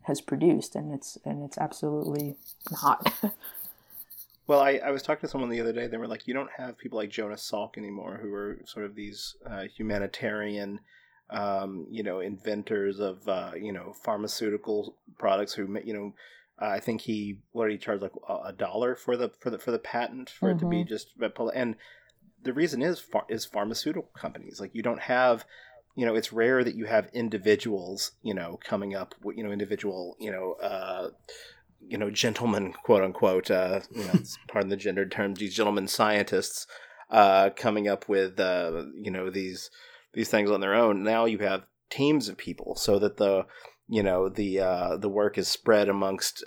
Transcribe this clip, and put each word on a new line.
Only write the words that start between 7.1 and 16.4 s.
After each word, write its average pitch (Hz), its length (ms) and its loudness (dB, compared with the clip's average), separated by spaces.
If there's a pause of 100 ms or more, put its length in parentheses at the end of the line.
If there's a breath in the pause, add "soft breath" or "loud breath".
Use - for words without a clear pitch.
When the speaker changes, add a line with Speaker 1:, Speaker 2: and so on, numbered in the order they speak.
Speaker 2:
Salk - 280 -6
anymore, 101 440 -10
who 101 120 -8
are 101 320 -8
sort 104 200 -10
of 101 80 -10
these, 104 440 -12 (120)
uh, 98 140 -8 (100)
humanitarian, 104 1080 -4 (480 soft breath)
um, 98 600 -4
you 110 140 -6
know, 95 160 -4
inventors 101 800 -2
of, 95 260 -4
uh, 90 300 -2
you 104 160 -8
know, 90 220 -10 (100)
pharmaceutical 104 960 -2 (200)
products 101 360 2
who 98 140 -6
ma-," 101 180 -6
you 107 80 -6
know, 104 200 -8 (480 soft breath)